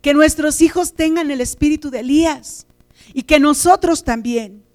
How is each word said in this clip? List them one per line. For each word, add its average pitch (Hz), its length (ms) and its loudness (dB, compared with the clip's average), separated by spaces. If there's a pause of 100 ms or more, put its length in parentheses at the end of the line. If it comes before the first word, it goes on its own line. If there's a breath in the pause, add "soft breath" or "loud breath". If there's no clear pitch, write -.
Que 285 120 0
nuestros 302 480 2
hijos 330 320 0
tengan 320 360 -2
el 262 120 -6
espíritu 294 500 -4
de 240 80 -8
Elías 285 640 -2 (480 soft breath)
y 254 100 -6
que 302 180 4
nosotros 330 640 2
también. 226 580 -6 (120)